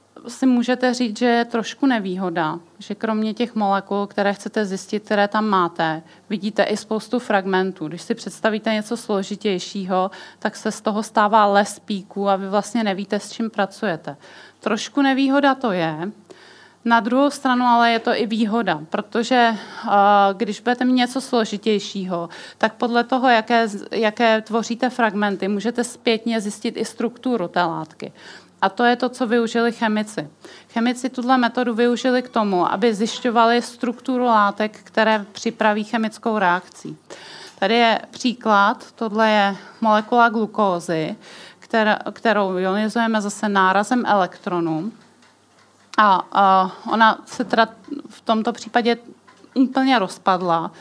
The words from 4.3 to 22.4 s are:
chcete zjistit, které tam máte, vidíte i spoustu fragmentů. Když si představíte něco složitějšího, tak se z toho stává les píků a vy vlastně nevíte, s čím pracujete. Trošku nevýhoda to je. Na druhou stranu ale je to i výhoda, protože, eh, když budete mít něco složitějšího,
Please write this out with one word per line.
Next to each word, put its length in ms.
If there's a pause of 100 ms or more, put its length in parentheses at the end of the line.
chcete 300
zjistit, 400
které 240
tam 180
máte, 560 (280)
vidíte 320
i 140
spoustu 420
fragmentů. 680
Když 140
si 120
představíte 580
něco 240
složitějšího, 1120 (280)
tak 180
se 160
z 80
toho 220
stává 440
les 320
píků 500
a 80
vy 120
vlastně 360
nevíte, 360
s 120
čím 180
pracujete. 640 (440)
Trošku 420
nevýhoda 520
to 180
je. 380 (760)
Na 160
druhou 300
stranu 340
ale 260
je 80
to 160
i 120
výhoda, 540 (100)
protože, 640
eh, 360 (420)
když 280
budete 240
mít 80
něco 280
složitějšího, 1080 (300)